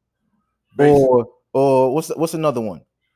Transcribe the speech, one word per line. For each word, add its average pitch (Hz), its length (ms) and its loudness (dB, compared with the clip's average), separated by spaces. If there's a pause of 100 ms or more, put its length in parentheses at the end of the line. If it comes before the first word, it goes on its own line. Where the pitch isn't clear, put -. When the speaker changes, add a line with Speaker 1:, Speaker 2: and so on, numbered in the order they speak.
(760)
Speaker 1:
Basically. 143 280 4
Speaker 2:
Or, 123 260 2 (240)
or 131 400 0
what's, 160 220 -6
what's 160 180 -6
another 147 280 -4
one? 92 200 -10 (340)